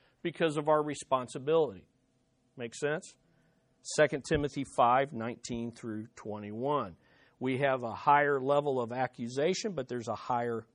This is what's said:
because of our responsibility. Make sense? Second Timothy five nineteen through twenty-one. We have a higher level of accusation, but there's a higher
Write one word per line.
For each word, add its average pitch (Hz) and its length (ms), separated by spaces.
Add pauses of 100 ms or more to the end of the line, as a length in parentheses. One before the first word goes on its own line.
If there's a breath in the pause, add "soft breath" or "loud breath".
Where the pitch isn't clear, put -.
(220)
because 165 340
of 151 140
our 151 120
responsibility. 135 1000 (720)
Make 120 200
sense? 151 380 (680)
Second 147 420
Timothy 143 380 (140)
five 135 340
nineteen 117 600
through 110 340 (100)
twenty-one. 107 800 (440 soft breath)
We 127 180
have 131 240
a 117 100
higher 143 480
level 139 400
of 117 120
accusation, 131 800
but 143 160
there's 120 200
a 113 60
higher 120 600